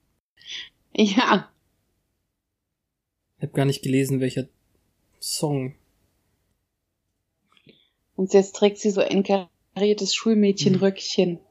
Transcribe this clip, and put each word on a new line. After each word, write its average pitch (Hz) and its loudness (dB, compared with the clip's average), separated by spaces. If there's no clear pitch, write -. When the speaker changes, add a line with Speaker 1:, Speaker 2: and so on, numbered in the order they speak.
Speaker 1:
Ja. 208 2
Speaker 2:
Ich - -20
hab - -8
gar 139 0
nicht 139 -2
gelesen, 135 0
welcher 127 -4
Song. 143 -6
Speaker 1:
Und 190 -4
jetzt 196 4
trägt 208 2
sie 214 -2
so 190 0
ein - 0
kariertes 196 -2
Schulmädchenröckchen. 196 0
Speaker 2:
Hm. - -14